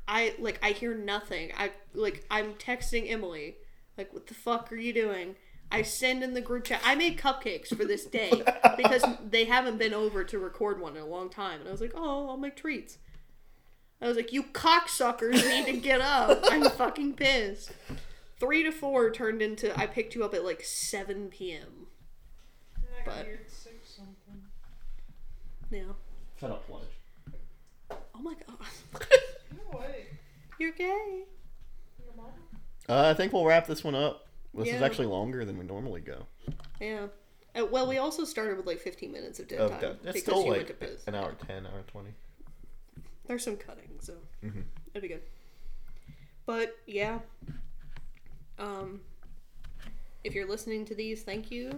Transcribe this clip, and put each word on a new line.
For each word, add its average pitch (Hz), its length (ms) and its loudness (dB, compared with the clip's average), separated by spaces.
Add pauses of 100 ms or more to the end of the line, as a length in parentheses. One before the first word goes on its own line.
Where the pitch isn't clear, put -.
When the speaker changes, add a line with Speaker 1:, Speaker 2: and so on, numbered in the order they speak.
Speaker 1:
I, 220 320 2
like, 226 240 -2
I 208 100 4
hear 233 220 -2
nothing. 202 640 -4
I, 202 140 0 (240)
like, 208 360 -2
I'm 214 220 2
texting 233 580 -2
Emily, 170 460 -6 (400)
like, 196 160 -8
"What - 140 -14
the 226 80 -16
fuck 233 360 0
are 226 60 -6
you 233 160 -2
doing?" 196 440 2 (340)
I 214 100 4
send 254 420 2
in 254 120 -2
the 247 80 0
group 247 220 -2
chat. - 200 0
I 262 100 8
made 330 240 4
cupcakes 269 560 0
for 208 120 2
this 202 180 0
day 214 260 0 (300)
Speaker 2:
<laughs> 240 160 12
Speaker 1:
because 247 260 8 (240)
they 226 200 6
haven't 247 320 4
been 220 160 2
over 208 300 2
to 202 140 -4
record 196 400 0
one 160 160 -6
in 156 80 -10
a 151 40 -8
long 180 240 -6
time. 180 300 -6
And 165 100 -10
I - 20 -8
was 196 80 -6
like, 233 160 -4
"Oh, 285 320 -2
I'll 262 80 -6
make 277 200 -6
treats." 277 420 -6 (1000)
I 240 80 -2
was 233 80 2
like, 233 160 0
"You 269 100 2
cocksuckers 254 1040 6
need 262 180 4
to 262 140 2
get 262 200 6
up. 269 400 6 (100)
I'm 294 200 8
Speaker 2:
<laughs> - 0 -
Speaker 1:
fucking 277 440 2
pissed." 233 560 2 (720)
Three 302 240 4
to 311 80 2
four 262 400 4
turned 220 280 0
into, 214 380 0
I 202 80 2
picked 226 300 -4
you 226 80 0
up 208 100 -2
at, 175 100 0
like, 175 200 -4
seven 196 640 -4
P 185 240 -8
M. 151 100 -10 (1120)
Speaker 3:
And - 100 2 (160)
I - 60 0
got - 120 0
Speaker 1:
But 151 80 -6
Speaker 3:
here 143 180 -6
at - 80 -16
six - 420 -16
something. 196 480 -18 (1300)
Speaker 1:
Yeah. 202 220 -2 (480)
Speaker 2:
Shut 127 100 -6
up, - 160 -6
Fletch. - 160 -8 (1300)
Speaker 1:
Oh 220 80 -16
my 320 140 -8 (100)
god. 233 120 -16 (440)
<laughs> - 60 -6 (460)
Speaker 3:
You're 403 280 -8
white. - 260 -8 (520)
Speaker 1:
You're 320 140 0
gay. 381 500 -2 (840)
Speaker 3:
Your 240 120 -12
mom? - 140 -12 (580)
Speaker 2:
Uh, 139 220 8
I 156 40 8
think 185 180 4
we'll 185 140 6
wrap 165 220 8
this 156 160 -4
one 147 100 0
up. 143 320 0 (260)
This 226 140 -2
is 233 140 0
Speaker 1:
Yeah. 135 40 6
Speaker 2:
actually 139 220 2
longer 110 380 -2
than 101 120 -4
we 90 80 -8
normally 98 360 -6
go. 69 260 -10 (540)
Speaker 1:
Yeah. 208 260 -4 (480)
Uh, 233 120 2
well, 262 200 4
we 262 120 2
also 311 260 0
started 214 320 -2
with, 185 100 -6
like, 170 140 -2
fifteen - 320 -8
minutes - 260 -10
of - 80 -12
dead - 140 -4
Speaker 2:
Of 107 100 4
Speaker 1:
time - 100 -4
Speaker 2:
dead. - 100 -2 (120)
It's 180 120 -6
Speaker 1:
because - 80 -2
Speaker 2:
still, 190 200 4
Speaker 1:
you 156 80 2
Speaker 2:
like, 104 60 4
Speaker 1:
went - 100 -2
to - 80 -10
piss. - 320 -10
Speaker 2:
an 104 80 -4
hour 98 220 -4 (100)
ten, 95 220 -8
hour 98 180 -8
twenty. 101 240 -12 (1160)
Speaker 1:
There's 247 160 -4
some 208 120 -4
cutting, - 320 -14 (120)
so - 140 -10 (300)
Speaker 2:
Mm-hmm. 98 180 -6 (300)
Speaker 1:
it'll 202 100 -6
be 190 40 -4
good. 78 160 -6 (1200)
But, 226 320 -2 (120)
yeah. 214 320 0 (1400)
Um, 196 420 -8 (1200)
if 214 100 -6
you're 196 140 -4
listening 220 380 -4
to 220 100 -8
these, 220 260 -6
thank 214 280 -6
you. 240 280 -6